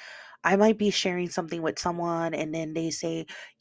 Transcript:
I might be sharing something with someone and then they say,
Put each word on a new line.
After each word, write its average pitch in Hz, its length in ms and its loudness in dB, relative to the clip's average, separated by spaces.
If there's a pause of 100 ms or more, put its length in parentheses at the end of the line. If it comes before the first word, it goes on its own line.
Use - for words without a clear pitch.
(440)
I 175 120 6
might 214 220 6
be 208 120 4
sharing 180 400 0
something 170 320 -4
with 160 180 -2
someone 170 540 0
and 156 200 -2
then 160 200 -4
they 165 180 -2
say, 165 340 -4 (360)